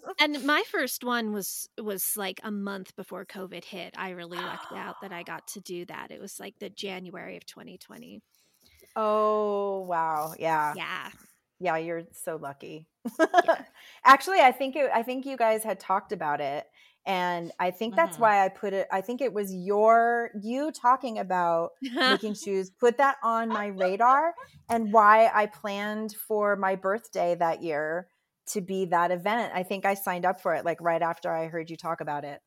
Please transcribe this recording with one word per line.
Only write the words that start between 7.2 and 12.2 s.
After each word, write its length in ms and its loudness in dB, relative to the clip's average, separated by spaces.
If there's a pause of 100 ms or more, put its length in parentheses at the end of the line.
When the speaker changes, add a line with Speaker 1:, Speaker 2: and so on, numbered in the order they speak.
Speaker 2:
of 80 -20
twenty 320 -20
twenty. 440 -20 (760)
Speaker 1:
Oh, 840 0
wow. 580 -2
Yeah. 360 0
Speaker 2:
Yeah. 340 -8 (500)
Speaker 1:
Yeah, 180 0
you're 340 -6
so 240 -8